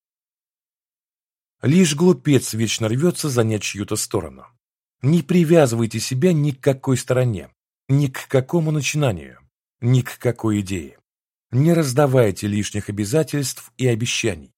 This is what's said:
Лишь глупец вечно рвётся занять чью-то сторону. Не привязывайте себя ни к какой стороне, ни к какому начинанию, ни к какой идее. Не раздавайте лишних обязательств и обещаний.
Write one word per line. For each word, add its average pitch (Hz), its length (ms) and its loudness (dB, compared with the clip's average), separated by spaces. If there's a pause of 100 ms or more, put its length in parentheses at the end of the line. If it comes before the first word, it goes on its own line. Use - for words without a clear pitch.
(1600)
Лишь 151 320 4
глупец 147 600 2
вечно 110 340 -2
рвётся 151 400 -2
занять 110 340 0
чью-то 101 340 -6
сторону. 78 500 -6 (560)
Не 160 200 2
привязывайте 143 800 2
себя 131 320 0
ни 147 200 0
к 131 80 -12
какой 135 360 0
стороне, 120 540 -2 (380)
ни 139 180 2
к - 220 -8
какому 156 420 0
начинанию, 127 680 -4 (420)
ни 127 200 2
к - 180 -8
какой 110 420 -2
идее. 90 380 -8 (520)
Не 147 220 2
раздавайте 131 760 2
лишних 104 420 -4
обязательств 131 880 -4
и 127 100 -2
обещаний. 107 720 -4